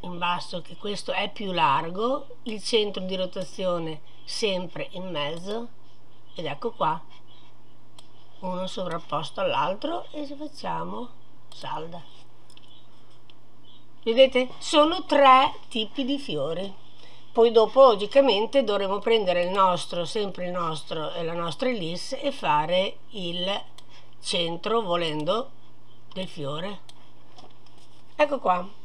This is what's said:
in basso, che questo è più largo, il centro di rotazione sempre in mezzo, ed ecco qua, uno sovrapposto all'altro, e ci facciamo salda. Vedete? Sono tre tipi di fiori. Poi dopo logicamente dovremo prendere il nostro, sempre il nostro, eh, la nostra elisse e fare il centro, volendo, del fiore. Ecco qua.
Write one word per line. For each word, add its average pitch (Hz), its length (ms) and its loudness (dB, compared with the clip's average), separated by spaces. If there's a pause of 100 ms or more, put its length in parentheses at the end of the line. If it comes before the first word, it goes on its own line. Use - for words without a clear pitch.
in 180 160 -6
basso, 175 440 -2
che 175 140 -8
questo 202 380 -4
è 196 180 0
più 196 220 -4
largo, 170 880 2
il 214 180 -6
centro 208 400 2
di 185 140 -2
rotazione 180 840 -2 (240)
sempre 185 680 -2
in 185 180 -6
mezzo, 170 600 -4 (680)
ed 165 120 -4
ecco 143 240 -4
qua, 165 300 0 (1400)
uno 185 280 -4
sovrapposto 170 720 -4
all'altro, 190 720 0
e 294 160 -6
ci 285 80 -8
facciamo 208 720 -6 (400)
salda. 165 560 -6 (2000)
Vedete? 254 540 6
Sono 330 480 4
tre 277 480 8 (160)
tipi 220 340 -2
di 277 160 0
fiori. 165 600 -4 (520)
Poi 233 200 8
dopo 220 320 8
logicamente 226 840 6
dovremo 196 340 0
prendere 190 440 4
il 180 80 0
nostro, 180 520 4
sempre 180 440 -4
il 180 40 -4
nostro, 160 600 -4
eh, 170 100 -4
la 165 80 -2
nostra 170 380 -2
elisse 185 500 -4
e 285 140 0
fare 185 640 2 (140)
il 180 380 -4 (720)
centro, 175 600 0
volendo, 175 720 0 (600)
del 185 160 -4
fiore. 165 540 -6 (1400)
Ecco 285 220 4
qua. 180 280 2 (180)